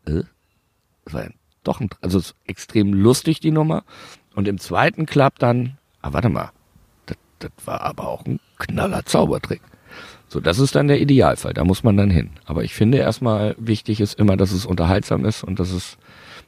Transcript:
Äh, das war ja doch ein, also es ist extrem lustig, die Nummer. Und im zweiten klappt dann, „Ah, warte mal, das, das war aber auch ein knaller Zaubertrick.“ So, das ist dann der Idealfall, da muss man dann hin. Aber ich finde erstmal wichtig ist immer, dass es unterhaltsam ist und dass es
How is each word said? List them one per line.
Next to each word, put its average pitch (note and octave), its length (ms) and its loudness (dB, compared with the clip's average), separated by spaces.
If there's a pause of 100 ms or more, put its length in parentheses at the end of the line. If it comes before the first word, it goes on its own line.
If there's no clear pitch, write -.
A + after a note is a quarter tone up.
Äh, D#2 180 -2 (840)
das D2+ 80 -14
war A#1 100 -8
ja - 60 -14 (340)
doch - 160 -4
ein, G#2 100 -4 (120)
also F2+ 160 0
es - 140 -4
ist - 40 -20 (120)
extrem G2+ 460 -2
lustig, A#2 460 2
die D#3+ 120 0
Nummer. D#3 320 0 (520)
Und G2+ 120 -2
im G2 120 -4
zweiten C3+ 460 -2
klappt C#3 360 0
dann, B2 360 0 (240)
„Ah, C#2 100 -8
warte F2+ 180 0
mal, - 220 -4 (540)
das, - 120 -10 (220)
das - 120 -14 (120)
war - 180 -8
aber - 280 -8
auch - 160 -10
ein B2+ 140 -4 (200)
knaller - 460 -4
Zaubertrick.“ - 560 0 (680)
So, - 120 -8
das F2 180 0
ist C#3 180 2
dann C#3+ 120 2
der C#3+ 120 4
Idealfall, B2 540 4
da B1 100 -2
muss F#2 200 2
man G2+ 120 4
dann G2+ 140 4
hin. D#2 220 2 (140)
Aber D#2+ 180 -4
ich - 100 -8
finde A#2+ 240 4
erstmal A2 640 0
wichtig A2 420 -2
ist - 180 -2
immer, G2+ 160 4
dass F#2+ 160 2
es F#2+ 140 -2
unterhaltsam F2+ 580 0
ist - 200 -4
und F#2 160 -6
dass F2+ 120 -2
es - 260 -8 (500)